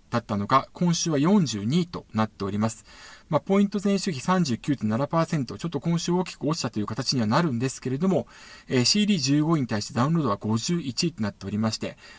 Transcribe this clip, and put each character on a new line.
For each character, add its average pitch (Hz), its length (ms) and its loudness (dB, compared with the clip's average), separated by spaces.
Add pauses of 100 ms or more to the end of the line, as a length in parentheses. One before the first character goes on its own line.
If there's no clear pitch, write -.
だ 123 100 0
っ - 40 -10
た 107 120 -4
の 101 100 -2
が、 110 280 2
今 175 200 2
週 170 160 -2
は 156 80 0
四 175 280 4
十 107 180 -4
二 156 200 2
位 170 40 -6
と - 260 -10
な 110 120 2
っ 107 40 -4
て - 140 -10
お 98 80 -4
り 104 60 -2
ま 110 120 2
す。 - 160 -12 (440)
ま 156 80 2
あ、 - 40 0
ポ 196 200 2
イ - 20 6
ン 202 60 0
ト 208 120 -4
前 202 160 0
週 190 140 -4
比 131 80 -6
三 185 240 2
十 123 140 -2
九 147 180 -2
点 107 140 -2
七 120 180 0
パ 131 140 0
ー 131 40 2
セ 165 120 -2
ン 135 80 -2
ト、 101 120 -10
ち - 80 -8
ょ - 40 -2
っ - 20 -14
と 143 80 -4
今 170 180 0
週 170 140 -2
大 180 140 2
き - 80 -14
く - 120 -8
落 156 140 -2
ち - 20 -6
た 127 80 -4
と - 100 -6
い 104 40 0
う - 20 -4
形 131 280 -4
に 127 80 2
は 107 60 0
な 127 140 2
る 165 100 2
ん 117 60 -2
で 127 120 -2
す - 120 -10
け 127 80 -4
れ 131 80 -2
ど 185 120 0
も、 165 180 0 (400)
え 127 140 2
ー、 120 40 4
シ 208 180 2
ー - 20 0
デ 208 80 4
ィ 190 40 2
ー - 20 0
十 143 240 2
五 165 140 2
位 143 40 2
に 120 60 -2
対 104 140 -2
し - 60 -6
て 131 60 -14
ダ 120 120 2
ウ 156 60 2
ン - 20 2
ロ 170 60 2
ー 151 40 0
ド 123 60 2
は 101 60 0
五 107 220 0
十 170 240 0
一 139 260 -2
位 165 60 -4
と 110 100 -4
な 104 60 0
っ 98 40 -8
て - 120 -14
お 95 40 -6
り 104 80 -2
ま 110 140 0
し - 60 -6
て、 - 200 -8 (220)